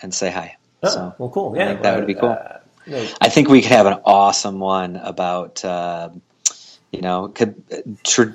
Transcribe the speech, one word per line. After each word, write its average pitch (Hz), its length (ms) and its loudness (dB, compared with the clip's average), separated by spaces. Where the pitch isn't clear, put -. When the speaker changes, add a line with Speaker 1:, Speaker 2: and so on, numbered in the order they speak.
Speaker 1:
and 92 100 -12
say 92 200 -4
hi. 85 240 -12
Speaker 2:
Oh, - 60 -2
Speaker 1:
So - 300 -6
Speaker 2:
well, 123 120 -8
cool. 165 240 -6
Speaker 1:
I 156 40 -4
Speaker 2:
Yeah. 190 100 -2
Speaker 1:
think - 160 -6
that 104 120 2
would 101 120 -4
be 98 60 -4
cool. 120 160 0
Speaker 2:
Uh, - 280 -8
no. 127 180 -6
Speaker 1:
I - 100 2
think 147 180 4
we 135 140 10
could 110 80 -2
have 110 160 8
an 98 180 2
awesome 101 540 4
one 95 380 -4
about, 90 680 -6
uh, 87 460 -6
you - 100 -12
know, 92 280 -4
could, 104 340 -4
tr-, - 220 0